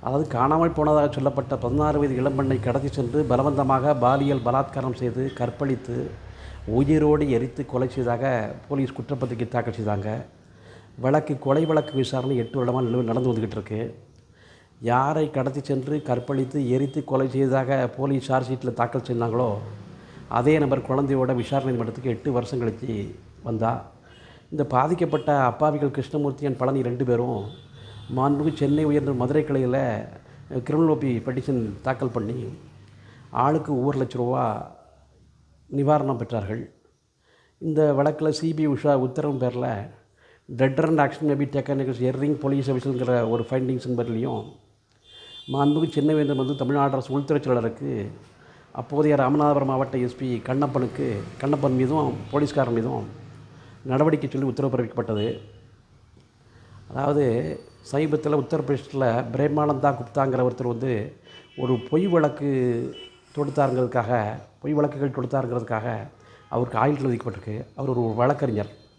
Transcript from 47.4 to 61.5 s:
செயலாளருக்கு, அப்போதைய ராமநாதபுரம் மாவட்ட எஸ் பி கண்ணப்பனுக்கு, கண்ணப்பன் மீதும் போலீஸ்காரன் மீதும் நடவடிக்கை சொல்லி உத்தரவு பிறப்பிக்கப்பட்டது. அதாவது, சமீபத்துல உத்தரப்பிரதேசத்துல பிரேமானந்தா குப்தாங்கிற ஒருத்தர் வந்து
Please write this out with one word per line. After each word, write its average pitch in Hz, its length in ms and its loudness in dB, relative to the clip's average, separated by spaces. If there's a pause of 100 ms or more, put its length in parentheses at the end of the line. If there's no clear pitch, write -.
செயலாளருக்கு, 120 640 -2 (640)
அப்போதைய 147 420 2
ராமநாதபுரம் 143 500 4
மாவட்ட 131 340 0
எஸ் 123 180 -2
பி 123 300 -4
கண்ணப்பனுக்கு, 131 680 -2 (240)
கண்ணப்பன் 139 340 0
மீதும் 135 400 2 (160)
போலீஸ்காரன் 143 440 0
மீதும் 113 520 -4 (580)
நடவடிக்கை 147 460 2
சொல்லி 135 160 -2
உத்தரவு 131 300 0
பிறப்பிக்கப்பட்டது. 113 640 -2 (1500)
அதாவது, 131 720 0 (320)
சமீபத்துல 151 420 0
உத்தரப்பிரதேசத்துல 135 1000 0
பிரேமானந்தா 143 640 2
குப்தாங்கிற 127 540 0
ஒருத்தர் 123 160 -4
வந்து 120 500 -2 (400)